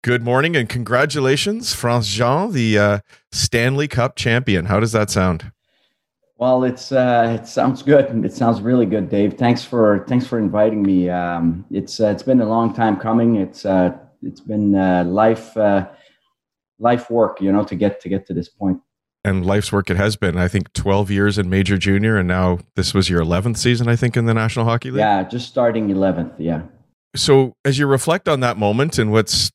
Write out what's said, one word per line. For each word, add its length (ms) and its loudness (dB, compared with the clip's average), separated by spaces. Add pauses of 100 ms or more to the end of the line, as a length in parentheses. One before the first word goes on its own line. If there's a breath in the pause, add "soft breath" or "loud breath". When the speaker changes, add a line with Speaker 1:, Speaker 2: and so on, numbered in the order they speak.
Speaker 1:
Good 180 0
morning 340 0
and 140 -2
congratulations, 1040 -2
Franz 320 -2
Jean, 460 -2
the, 260 0
uh, 200 2 (320 soft breath)
Stanley 580 -2
Cup 280 -2
champion. 480 0
How 160 0
does 120 -2
that 180 0
sound? 420 -2 (880)
Speaker 2:
Well, 260 2
it's, 280 -6
uh, 460 2
it 80 -12
sounds 360 -2
good. 420 2
It 80 -4
sounds 300 0
really 240 2
good, 240 -2
Dave. 240 0
Thanks 300 0
for, 440 2
thanks 180 0
for 120 -4
inviting 440 0
me. 280 2
Um, 600 -2
it's, 300 -8
uh, 60 4
it's 160 -2
been 180 2
a 80 0
long 240 0
time 240 0
coming. 400 2
It's, 300 -4
uh, 320 2 (240)
it's 180 -12
been, 340 0
uh, 300 2
life, 540 0
uh, 300 2 (920 loud breath)
life 320 0
work, 320 0
you 100 2
know, 120 2
to 100 -8
get, 260 -2
to 80 -14
get 200 -4
to 40 -8
this 160 -6
point. 320 -4 (440)
Speaker 1:
And 200 0
life's 280 0
work 180 0
it 80 0
has 180 2
been. 220 -2
I 100 2
think 240 -4
twelve 380 0
years 260 2
in 140 -2
Major 260 2
Junior, 400 0
and 120 0
now 320 0 (160)
this 180 -2
was 160 2
your 100 2
eleventh 380 0
season, 300 0
I 80 2
think, 200 -2
in 80 0
the 80 0
National 320 -2
Hockey 260 -2
League? 100 -4
Speaker 2:
Yeah, 240 2
just 240 -10
starting 420 0
eleventh, 480 0
yeah. 240 -4 (520)
Speaker 1:
So 500 2
as 140 0
you 80 0
reflect 400 0
on 140 0
that 160 0
moment 400 0
and 160 0
what's 420 0